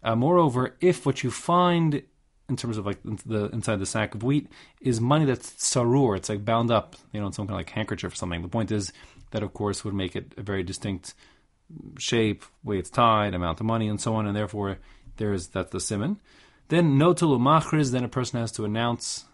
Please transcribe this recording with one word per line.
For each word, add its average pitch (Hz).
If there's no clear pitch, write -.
uh, 113
moreover, 135
if 175
what -
you 127
find 170
in 131
terms 117
of, 98
like, 101
in 107
the, 104
inside 113
the 95
sack -
of 107
wheat 139
is 120
money 143
that's 123
sarur, 123
it's, 92
like, 104
bound 117
up, 110
you 107
know, 101
in 95
some 104
kind 98
of, 92
like, 87
handkerchief -
or -
something. 87
The 87
point 110
is 101
that, 107
of 98
course, 101
would 104
make 95
it -
a 110
very 98
distinct 92
shape, 113
way 101
it's 90
tied, 107
amount 87
of 110
money, 113
and 104
so 113
on, 107
and 101
therefore 104
there 104
is, 90
that's 92
the -
siman. 117
Then 156
no 170
tulu 151
machriz, 147
then 123
a 117
person 123
has 113
to 110
announce 117